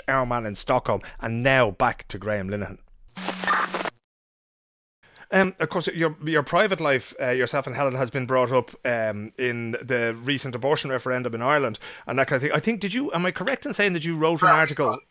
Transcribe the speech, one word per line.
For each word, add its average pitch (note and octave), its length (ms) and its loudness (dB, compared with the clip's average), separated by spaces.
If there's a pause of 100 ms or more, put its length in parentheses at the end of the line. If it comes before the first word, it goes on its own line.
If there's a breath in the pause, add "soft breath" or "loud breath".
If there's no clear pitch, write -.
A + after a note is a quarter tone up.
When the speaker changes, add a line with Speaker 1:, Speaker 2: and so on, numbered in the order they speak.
Speaker 1:
our C3+ 180 4
man A#2+ 200 -2
in G#2 100 -4
Stockholm. A#2+ 460 0 (200 loud breath)
And A#2 220 -2
now C3 260 6
back A#2 380 -2
to - 100 -8
Graham G2+ 320 -4
Linehan. G2 300 -6 (2500 loud breath)
Um, F#3+ 280 4
of D#3 100 0
course, E3+ 180 -2
your, D#3+ 380 0
your D3+ 160 2
private F3+ 400 2
life, C#3 400 0
uh, C3 80 0
yourself B2+ 380 0
and B2+ 80 -8
Helen, C3+ 180 0
has B2+ 160 0
been C3 160 -4
brought B2+ 260 2
up, B2+ 200 2 (120)
um, A2 540 -2
in A#2 360 -2
the A#2 500 -2
recent B2+ 320 -4
abortion C#3 340 0
referendum B2+ 460 -2
in A#2 80 -4
Ireland C3+ 340 2 (300 loud breath)
and B2 100 -2
that C3+ 100 2
kind C#3 100 0
of B2 40 0
thing. D3 100 0
I D#3 80 2
think, A3 220 -2
did G3 140 -4
you, C4 180 -4
am F3 140 0
I F#3 40 -2
correct G3+ 360 -4
in B3+ 60 -6
saying G3+ 200 2
that E3 100 -2
you E3 140 -2
wrote D#3 240 2
an F3+ 60 6
Speaker 2:
Right. D#3+ 140 6
Speaker 1:
article? C#3 360 0 (140)